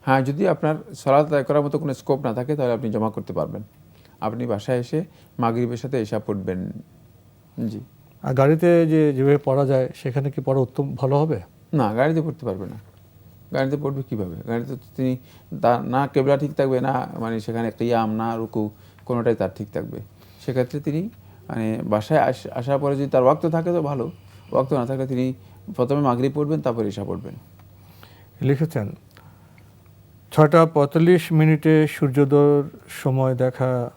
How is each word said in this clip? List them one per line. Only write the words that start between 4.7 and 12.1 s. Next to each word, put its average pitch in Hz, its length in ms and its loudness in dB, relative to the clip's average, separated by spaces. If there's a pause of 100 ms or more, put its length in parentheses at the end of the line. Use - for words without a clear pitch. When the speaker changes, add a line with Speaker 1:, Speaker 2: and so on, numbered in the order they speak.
Speaker 1:
এসে 156 240 -4 (360)
মাগরিবের 120 380 -2
সাথে 131 240 -4
ইশা 110 180 -4
পড়বেন। 98 520 -6 (960)
জি। 104 120 -8 (420)
Speaker 2:
আর 139 120 -4
গাড়িতে 160 540 4
যে, 156 260 2
যেভাবে 139 240 4
পড়া 139 280 0
যায়, 131 300 2
সেখানে 135 360 -4
কি 143 100 -6
পড়া 135 200 0
উত্তম, 139 340 -2
ভালো 135 260 2
হবে? 147 200 0 (320)
Speaker 1:
না, 117 200 2
গাড়িতে 151 280 2